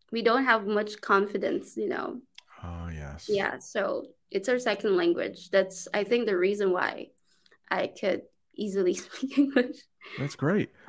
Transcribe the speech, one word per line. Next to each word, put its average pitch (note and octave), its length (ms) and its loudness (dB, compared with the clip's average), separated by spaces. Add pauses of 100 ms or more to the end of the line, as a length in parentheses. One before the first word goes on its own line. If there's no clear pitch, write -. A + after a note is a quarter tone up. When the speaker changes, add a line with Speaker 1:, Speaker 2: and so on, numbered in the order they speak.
(120)
Speaker 1:
We A3+ 100 -2
don't A#3 220 4
have A3+ 220 4
much G#3 340 -2
confidence, - 760 0
you G#3+ 120 -2
know. - 320 -6 (420)
Speaker 2:
Oh, E2+ 300 -8
yes. D2 360 -10
Speaker 1:
Yeah, G3 300 0
so - 480 -4 (240)
it's G3 180 -2
our B3 100 4
second G#3 380 2
language. - 540 0
That's, F#3+ 440 0
I G#3 100 0
think, A#3+ 220 2
the G3+ 100 2
reason G3 360 2
why - 360 -2 (640)
I F#3 160 2
could F#3+ 360 -2 (320)
easily F#3+ 400 0
<laughs> - 0 -
speak - 440 -4
English. C#4 380 2 (420)
Speaker 2:
That's C#3+ 180 -6
great. E3+ 340 0 (180)